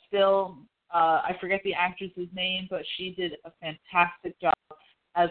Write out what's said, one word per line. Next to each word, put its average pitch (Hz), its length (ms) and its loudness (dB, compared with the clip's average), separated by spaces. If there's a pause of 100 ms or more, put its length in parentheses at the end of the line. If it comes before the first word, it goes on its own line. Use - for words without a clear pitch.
still, 196 520 2 (340)
uh, 165 320 4
I 180 160 -4
forget 190 220 -2
the 196 120 -2
actress's 180 580 -4
name, 185 380 -4
but 170 160 -6 (100)
she 185 180 -8
did 180 300 -4
a 165 60 -18 (100)
fantastic 175 800 -2
job 165 140 2 (600)
as 175 160 4